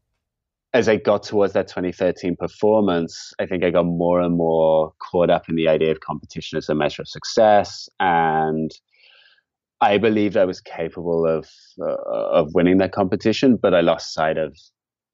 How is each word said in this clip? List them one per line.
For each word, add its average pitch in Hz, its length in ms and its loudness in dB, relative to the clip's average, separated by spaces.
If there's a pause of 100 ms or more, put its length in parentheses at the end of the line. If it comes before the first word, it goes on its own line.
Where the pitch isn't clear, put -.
(720)
as 208 160 2
I 107 60 4
got 101 260 0
towards 101 320 0
that 95 140 -2
twenty 90 240 -6
thirteen 87 440 -2
performance, 90 1040 -2
I 101 60 -6
think 90 180 -4
I 90 60 2
got 87 160 2
more 87 360 0
and 87 140 0
more 80 640 2
caught 87 300 0
up 87 200 0
in 82 60 -4
the 80 120 0
idea 80 240 2
of 78 80 -4
competition 78 580 -12
as 76 100 -6
a 78 60 -2
measure 76 300 -4
of - 40 -18
success. - 800 0 (120)
And 80 720 0 (1080)
I 107 180 4
believed 107 360 2
I 98 100 4
was 90 160 -4
capable 82 640 -4
of, 80 200 -2 (320)
uh, 78 160 -4 (160)
of 58 440 -2
winning 90 240 4
that 92 120 0
competition, 107 720 0
but 92 140 4
I 87 60 4
lost 82 340 0
sight 80 220 -2
of 76 200 -6 (560)